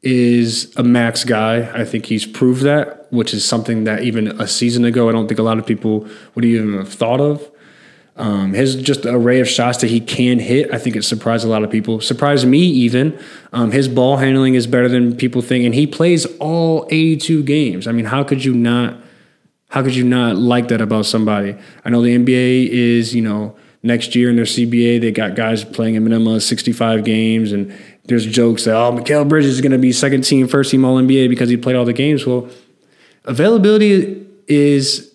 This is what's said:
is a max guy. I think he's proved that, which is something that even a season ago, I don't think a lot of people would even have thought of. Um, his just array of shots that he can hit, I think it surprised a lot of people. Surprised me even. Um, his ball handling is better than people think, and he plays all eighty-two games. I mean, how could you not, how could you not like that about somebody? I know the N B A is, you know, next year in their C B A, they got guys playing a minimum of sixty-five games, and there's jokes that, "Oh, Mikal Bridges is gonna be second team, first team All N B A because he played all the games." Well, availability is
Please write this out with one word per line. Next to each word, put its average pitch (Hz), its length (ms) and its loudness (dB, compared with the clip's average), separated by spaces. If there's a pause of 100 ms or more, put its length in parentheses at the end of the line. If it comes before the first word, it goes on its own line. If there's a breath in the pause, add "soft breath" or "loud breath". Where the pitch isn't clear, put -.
is 120 760 0
a 123 60 0
max 120 400 2
guy. 117 460 0 (100)
I 113 60 -2
think 107 220 -8
he's 110 180 -4
proved 127 380 0
that, 143 480 0
which 113 240 -2
is 101 100 -4
something 113 380 -2
that 107 180 -2
even 113 280 -2 (120)
a 104 60 -4
season 120 360 0
ago, 120 260 2
I - 20 2
don't 113 160 0
think 110 120 -2
a 110 40 0
lot 113 160 0
of 104 80 -8
people 107 400 -2 (260 loud breath)
would 117 100 -2
even 110 300 0
have 98 180 -8
thought 120 300 -2
of. 147 260 -2 (680 soft breath)
Um, 98 360 -2
his 131 220 0
just 131 300 -4
array 123 340 2
of 123 80 0
shots 120 320 -2
that 117 80 0
he 117 120 0
can 123 400 0
hit, 123 340 0
I 117 40 -6
think 113 180 -4
it 107 80 -4
surprised 113 420 -2
a - 20 0
lot 107 160 0
of 107 80 -4
people. 110 300 -2
Surprised 135 440 0
me 135 140 4
even. 135 580 2 (360 loud breath)
Um, 117 180 -2
his 139 160 0
ball 127 300 2
handling 131 380 2
is 117 120 0
better 123 220 2
than 120 260 2
people 120 260 -2
think, 123 240 0
and 117 80 0
he 143 140 2
plays 165 380 0 (120)
all 160 520 -2
eighty-two 160 540 0
games. 131 440 -2
I 117 60 -2
mean, 117 120 -2
how 131 180 -2
could 135 200 -2
you 131 100 0
not, 120 440 0 (720 loud breath)
how 135 120 -2
could 127 140 0
you 127 80 0
not 123 320 2
like 120 320 0
that 113 140 0
about 107 240 -2
somebody? 104 500 -2 (300 loud breath)
I 120 40 -6
know 120 120 2
the 120 120 2
N 123 120 2
B 127 100 2
A 127 360 0
is, 120 440 0
you 117 60 0
know, 107 340 -4 (260 soft breath)
next 117 320 -2
year 123 160 2
in 120 60 2
their 117 100 2
C 120 200 -2
B 117 220 2
A, 120 120 2
they 113 120 0
got 104 240 -4
guys 110 280 -2
playing 113 320 -4
a 110 60 0
minimum 113 340 0
of 104 80 -2
sixty-five 113 600 -2
games, 113 480 0
and 101 200 -6 (320 loud breath)
there's 117 200 0
jokes 113 400 0
that, 110 100 2
"Oh, 120 160 2
Mikal 143 360 0
Bridges 147 260 2
is 131 80 0
gonna 135 160 4
be 127 160 4
second 135 300 0
team, 131 240 2
first 139 220 2
team 131 140 4
All 131 160 4
N 127 80 4
B 135 120 4
A 127 80 4
because 120 220 0
he 123 60 2
played 127 220 -2
all 123 80 0
the 117 80 0
games." 139 320 0
Well, 123 240 -2 (760 loud breath)
availability 202 1040 2 (200)
is 143 680 0